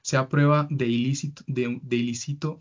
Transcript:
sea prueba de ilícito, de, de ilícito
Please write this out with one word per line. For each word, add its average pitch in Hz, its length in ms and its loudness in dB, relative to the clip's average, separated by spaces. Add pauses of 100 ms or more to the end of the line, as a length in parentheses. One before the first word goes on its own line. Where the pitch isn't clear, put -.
sea 131 300 0
prueba 147 400 4
de 135 160 0
ilícito, 127 600 -2
de, 127 360 -2
de 123 140 -2
ilícito 143 640 -4